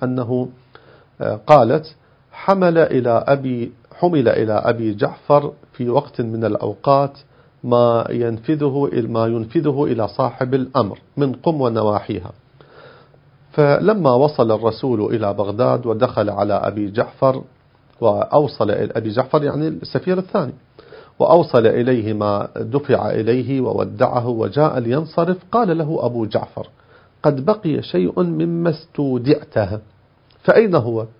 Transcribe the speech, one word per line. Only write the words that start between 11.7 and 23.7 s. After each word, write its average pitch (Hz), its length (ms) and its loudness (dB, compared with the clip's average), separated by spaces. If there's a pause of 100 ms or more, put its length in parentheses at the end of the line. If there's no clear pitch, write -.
فلما 151 600 2
وصل 127 400 2
الرسول 110 640 -2
إلى 104 180 -2
بغداد 117 520 -2
ودخل 113 440 0
على 101 240 -2
أبي 101 380 -2
جعفر 131 520 -2 (580)
وأوصل 110 680 2
إلى - 240 -2
أبي 110 140 -4
جعفر، 127 340 0
يعني 143 240 -2
السفير 180 500 -4
الثاني، 185 360 -4 (680)
وأوصل 151 480 6
إليه 120 460 0
ما 104 420 -2
دفع 113 540 -2
إليه 120 520 -2
وودعه 104 680 -2